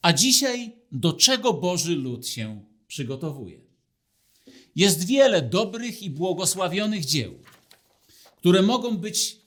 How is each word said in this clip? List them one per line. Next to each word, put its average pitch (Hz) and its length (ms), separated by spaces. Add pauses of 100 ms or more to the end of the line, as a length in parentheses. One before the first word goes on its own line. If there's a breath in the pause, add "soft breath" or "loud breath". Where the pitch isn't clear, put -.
A 170 60
dzisiaj 247 600 (200)
do 147 200
czego 220 400
Boży 175 440
lud 127 300
się 107 380 (240)
przygotowuje? 135 720 (1160 loud breath)
Jest 175 300
wiele 240 360
dobrych 208 600
i 190 80
błogosławionych 185 920
dzieł, 131 300 (1000 soft breath)
które 185 260
mogą 233 340
być - 400 (100)